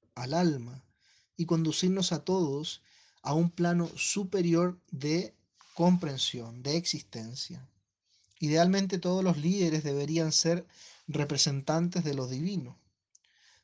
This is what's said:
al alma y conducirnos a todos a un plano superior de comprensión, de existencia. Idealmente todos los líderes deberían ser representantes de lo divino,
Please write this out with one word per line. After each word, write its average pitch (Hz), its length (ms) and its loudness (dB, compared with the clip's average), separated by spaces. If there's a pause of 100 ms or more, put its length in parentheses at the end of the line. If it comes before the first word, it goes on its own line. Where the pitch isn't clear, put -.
(160)
al 127 180 -6
alma 135 500 0 (540)
y 170 80 0
conducirnos 175 680 2
a 156 140 -4
todos 151 560 -2 (400)
a 135 120 -4
un 170 180 2
plano 175 440 0
superior 180 840 0 (120)
de 156 440 -2 (400)
comprensión, 135 880 0
de 143 120 -2
existencia. 135 920 -6 (680)
Idealmente 185 580 2
todos 180 260 0
los 175 140 2
líderes 165 460 2
deberían 151 480 0
ser 170 360 0 (400)
representantes 151 960 0
de 147 120 -2
lo 131 120 -4
divino, 135 500 -4 (880)